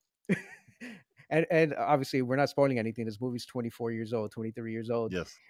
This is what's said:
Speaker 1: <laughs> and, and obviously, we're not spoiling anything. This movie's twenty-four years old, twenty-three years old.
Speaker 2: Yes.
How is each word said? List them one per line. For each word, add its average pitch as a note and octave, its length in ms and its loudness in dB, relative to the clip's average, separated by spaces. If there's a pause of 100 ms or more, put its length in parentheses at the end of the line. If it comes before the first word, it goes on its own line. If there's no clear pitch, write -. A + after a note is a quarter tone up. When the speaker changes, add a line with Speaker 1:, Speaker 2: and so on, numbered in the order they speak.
(280)
Speaker 1:
<laughs> - 1000 -8
and, D#3+ 200 4
and D#3+ 240 4
obviously, C3+ 480 2
we're B2 140 0
not C#3 140 4
spoiling C#3 280 4
anything. A2+ 280 -2
This G#2 140 -6
movie's B2 260 -4
twenty-four A#2 460 -4
years A2+ 200 -4
old, G#2+ 200 -2
twenty-three A2+ 400 -6
years A2+ 180 -6
old. A2+ 220 0
Speaker 2:
Yes. F2 380 -4